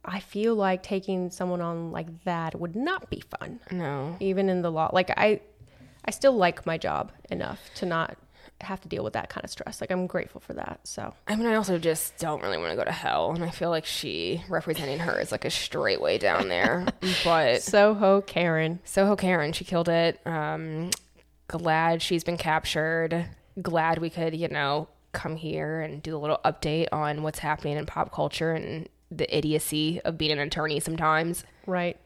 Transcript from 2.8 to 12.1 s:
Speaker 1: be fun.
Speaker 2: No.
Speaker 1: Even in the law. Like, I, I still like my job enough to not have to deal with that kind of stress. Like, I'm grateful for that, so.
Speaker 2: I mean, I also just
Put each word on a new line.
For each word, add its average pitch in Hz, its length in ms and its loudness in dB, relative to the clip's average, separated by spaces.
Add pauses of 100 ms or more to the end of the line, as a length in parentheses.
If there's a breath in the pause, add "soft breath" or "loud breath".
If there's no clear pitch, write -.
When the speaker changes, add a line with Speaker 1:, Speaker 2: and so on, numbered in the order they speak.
Speaker 1:
be - 140 -6 (160)
fun. - 220 -10 (100)
Speaker 2:
No. 151 500 -4
Speaker 1:
Even 190 300 2
in 180 100 2
the 170 120 0
law. 160 200 0
Like, 185 240 2
I, 214 240 4 (640 loud breath)
I 208 60 -2
still 269 260 6
like 175 300 2
my 165 100 0
job - 360 -2 (180)
enough - 300 -6 (160)
to - 100 -4
not 165 320 -2 (440 loud breath)
have 190 180 -8
to - 80 -20
deal - 160 -4
with - 80 -4
that - 160 -4
kind - 160 -10
of - 60 -14
stress. - 320 -10
Like, 196 80 -8
I'm 185 160 2
grateful - 340 -6
for - 140 -12
that, - 300 -8
so. - 280 -10 (160)
Speaker 2:
I 208 80 2
mean, 226 100 2
I 226 100 4
also 185 220 2
just 160 380 0